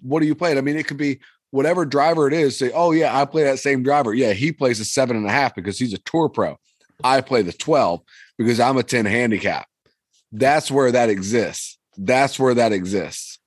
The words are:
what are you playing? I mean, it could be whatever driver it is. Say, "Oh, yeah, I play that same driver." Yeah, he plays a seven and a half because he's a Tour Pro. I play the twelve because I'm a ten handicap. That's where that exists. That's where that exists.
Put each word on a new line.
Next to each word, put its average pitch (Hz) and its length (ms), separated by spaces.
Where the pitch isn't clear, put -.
what 139 200
are 151 40
you 151 80
playing? 156 240
I 135 40
mean, 143 140
it 156 120
could 147 80
be 139 240
whatever 160 320
driver 156 420
it 139 80
is. 151 240
Say, 123 140
"Oh, 170 200
yeah, 151 240
I 139 80
play 151 200
that 135 160
same 139 240
driver." 143 300
Yeah, 120 180
he 123 200
plays 123 280
a 113 40
seven 123 320
and 107 100
a 101 40
half 131 240
because 95 240
he's 123 140
a 92 60
Tour 160 300
Pro. 90 280
I 131 160
play 127 220
the 87 100
twelve 113 480
because 117 220
I'm 131 200
a 123 40
ten 117 220
handicap. 104 640
That's 135 380
where 135 200
that 120 180
exists. 98 680
That's 127 420
where 131 160
that 117 180
exists. 92 760